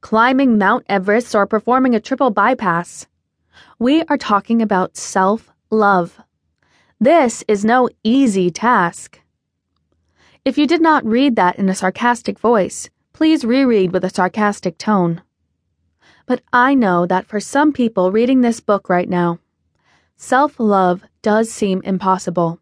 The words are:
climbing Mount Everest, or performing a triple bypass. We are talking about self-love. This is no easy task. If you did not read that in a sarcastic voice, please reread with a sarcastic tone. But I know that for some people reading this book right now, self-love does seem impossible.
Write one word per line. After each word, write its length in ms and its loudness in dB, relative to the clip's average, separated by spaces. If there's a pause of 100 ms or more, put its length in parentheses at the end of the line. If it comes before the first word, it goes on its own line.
climbing 560 2
Mount 320 0
Everest, 460 -2
or 120 2
performing 500 0
a 40 0
triple 300 -2
bypass. 760 -2 (720)
We 240 2
are 120 -2
talking 460 -2
about 340 -2
self-love. 1300 -2 (800)
This 460 2
is 180 -2
no 240 2 (160)
easy 460 2
task. 680 -2 (1200)
If 140 -2
you 100 4
did 140 2
not 220 2
read 320 0
that 200 2
in 120 -2
a 60 0
sarcastic 680 -4
voice, 500 -2 (220)
please 320 0
reread 480 0
with 120 -2
a 60 -4
sarcastic 680 -2
tone. 440 -2 (1040)
But 160 -4 (100)
I 220 2
know 320 2
that 180 -2
for 140 -8
some 340 0
people 380 0
reading 300 2
this 180 0
book 300 -2
right 200 0
now, 300 -2 (800)
self-love 880 0 (180)
does 280 0
seem 340 -4
impossible. 760 -4